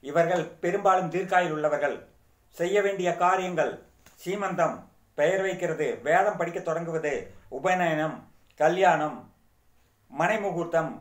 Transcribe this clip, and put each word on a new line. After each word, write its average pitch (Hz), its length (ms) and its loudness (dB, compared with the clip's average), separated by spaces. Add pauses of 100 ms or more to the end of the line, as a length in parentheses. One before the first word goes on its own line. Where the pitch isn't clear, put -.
இவர்கள் 165 340 2 (180)
பெரும்பாலும் 185 520 2
தீர்க்காயில் 180 420 0
உள்ளவர்கள். 147 420 0 (600)
செய்ய 180 180 0 (100)
வேண்டிய 185 240 0 (140)
காரியங்கள்: 180 500 2 (480)
சீமந்தம், 180 560 -2 (400)
பெயர் 180 300 2
வைக்கிறது, 160 420 -2 (180)
வேதம் 185 320 2
படிக்க 170 200 -4 (100)
தொடங்குவது, 160 440 -4 (460)
உபநயனம், 165 580 0 (420)
கல்யாணம், 160 600 4 (920)
மனை 180 360 0
முகூர்த்தம் 165 540 -2